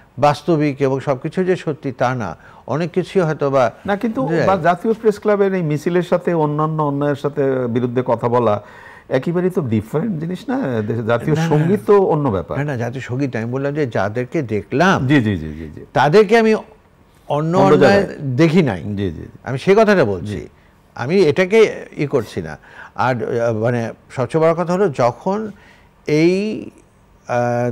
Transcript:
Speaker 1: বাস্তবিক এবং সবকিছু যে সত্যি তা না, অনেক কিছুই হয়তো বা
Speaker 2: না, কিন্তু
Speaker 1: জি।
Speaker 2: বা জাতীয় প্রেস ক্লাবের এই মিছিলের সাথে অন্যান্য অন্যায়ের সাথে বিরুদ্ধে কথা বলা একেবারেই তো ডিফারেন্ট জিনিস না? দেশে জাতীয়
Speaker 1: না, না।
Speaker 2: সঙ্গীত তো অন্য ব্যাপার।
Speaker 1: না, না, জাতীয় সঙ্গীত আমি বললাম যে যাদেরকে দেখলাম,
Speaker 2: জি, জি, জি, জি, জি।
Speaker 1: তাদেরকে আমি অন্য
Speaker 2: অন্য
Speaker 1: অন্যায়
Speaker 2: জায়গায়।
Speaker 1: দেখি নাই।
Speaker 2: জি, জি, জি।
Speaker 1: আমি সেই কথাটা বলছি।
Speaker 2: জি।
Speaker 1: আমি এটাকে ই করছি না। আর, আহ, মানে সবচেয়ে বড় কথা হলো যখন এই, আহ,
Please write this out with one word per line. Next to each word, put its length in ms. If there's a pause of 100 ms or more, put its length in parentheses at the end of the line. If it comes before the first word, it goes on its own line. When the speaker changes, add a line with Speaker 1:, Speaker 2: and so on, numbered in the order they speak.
(180)
Speaker 1:
বাস্তবিক 640
এবং 180
সবকিছু 440
যে 120
সত্যি 360
তা 220
না, 220 (300)
অনেক 260
কিছুই 300
হয়তো 280
বা 200 (160)
Speaker 2:
না, 100
কিন্তু 320
Speaker 1:
জি। 180
Speaker 2:
বা 100
জাতীয় 380
প্রেস 260
ক্লাবের 340
এই 80
মিছিলের 400
সাথে 320
অন্যান্য 480
অন্যায়ের 340
সাথে 520
বিরুদ্ধে 380
কথা 220
বলা 340 (460)
একেবারেই 420
তো 120
ডিফারেন্ট 580
জিনিস 280
না? 340
দেশে 200
জাতীয় 340
Speaker 1:
না, 60
না। 60
Speaker 2:
সঙ্গীত 380
তো 140
অন্য 280
ব্যাপার। 300
Speaker 1:
না, 60
না, 120
জাতীয় 240
সঙ্গীত 360
আমি 80
বললাম 300
যে 120
যাদেরকে 560
দেখলাম, 640
Speaker 2:
জি, 80
জি, 220
জি, 180
জি, 200
জি। 180
Speaker 1:
তাদেরকে 460
আমি 160
অন্য 100 (640)
Speaker 2:
অন্য 300
Speaker 1:
অন্যায় 340
Speaker 2:
জায়গায়। 280
Speaker 1:
দেখি 420
নাই। 200
Speaker 2:
জি, 120
জি, 160
জি। 160 (180)
Speaker 1:
আমি 140
সেই 160
কথাটা 300
বলছি। 220
Speaker 2:
জি। 220 (460)
Speaker 1:
আমি 280
এটাকে 640 (100)
ই 100
করছি 360
না। 160 (360)
আর, 200
আহ, 400
মানে 380 (180)
সবচেয়ে 340
বড় 100
কথা 180
হলো 160
যখন 640 (560)
এই, 640 (580)
আহ, 440